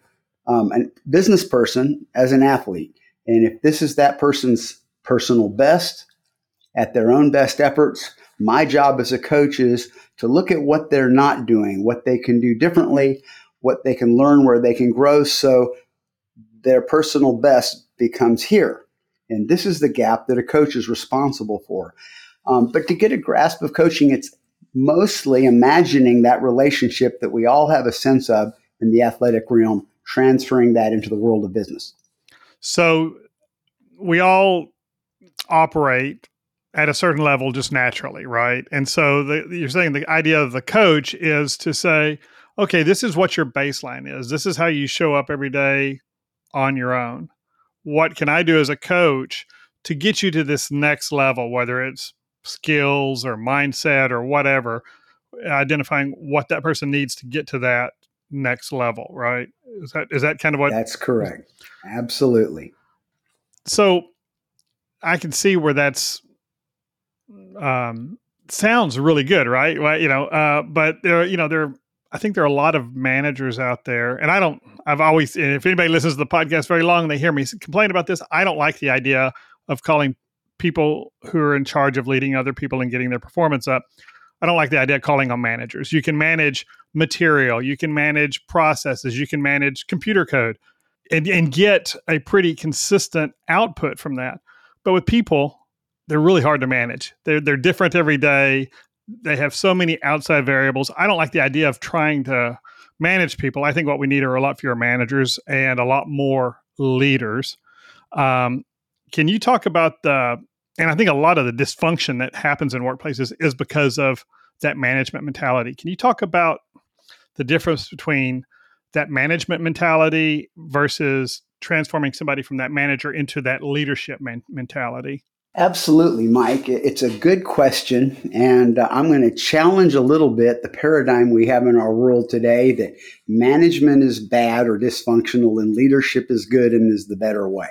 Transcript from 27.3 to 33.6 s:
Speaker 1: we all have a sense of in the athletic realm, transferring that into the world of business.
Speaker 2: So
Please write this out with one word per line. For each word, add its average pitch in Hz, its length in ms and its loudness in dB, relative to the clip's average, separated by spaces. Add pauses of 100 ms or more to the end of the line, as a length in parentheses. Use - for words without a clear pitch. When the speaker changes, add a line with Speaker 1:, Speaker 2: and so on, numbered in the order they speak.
Speaker 1:
we 117 140 0
all 147 240 4
have 135 160 2
a 117 60 -2
sense 131 380 0
of 107 240 0 (260)
in 113 120 2
the 117 100 4
athletic 117 480 0
realm, 113 380 2 (180)
transferring 127 680 2
that 110 200 2
into 104 160 -4
the 107 60 -6
world 107 280 0
of 95 100 -8
business. 85 400 -8 (680)
Speaker 2:
So 160 540 0 (840)